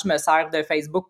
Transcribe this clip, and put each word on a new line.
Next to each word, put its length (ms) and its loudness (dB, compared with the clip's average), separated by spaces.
je 60 -2
me 80 2
sers 340 2
de 120 -2
Facebook 480 -2